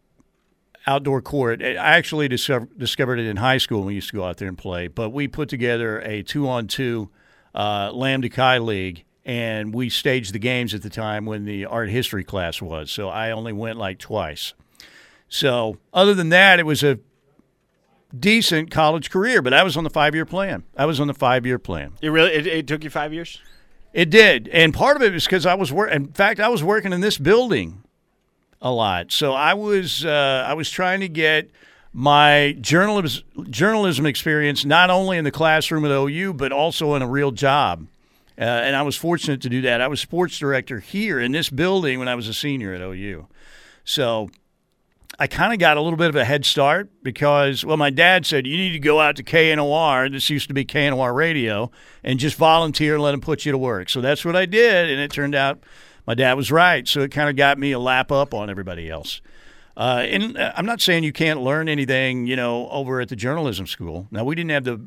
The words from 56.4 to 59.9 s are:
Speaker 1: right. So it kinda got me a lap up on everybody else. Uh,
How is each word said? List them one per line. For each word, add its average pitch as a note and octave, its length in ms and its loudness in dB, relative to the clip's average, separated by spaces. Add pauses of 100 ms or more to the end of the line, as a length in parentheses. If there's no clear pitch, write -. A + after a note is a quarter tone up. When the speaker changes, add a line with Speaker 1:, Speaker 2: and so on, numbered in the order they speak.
Speaker 1:
right. D#3+ 340 6
So D3 140 0
it C#3 100 0
kinda D3 220 0
got C#3 260 4
me C#3 140 -2
a B2 60 -2
lap B2+ 340 0
up C#3 220 0
on G#2 160 -6
everybody F2+ 400 -8
else. - 320 -10 (540)
Uh, B2 300 0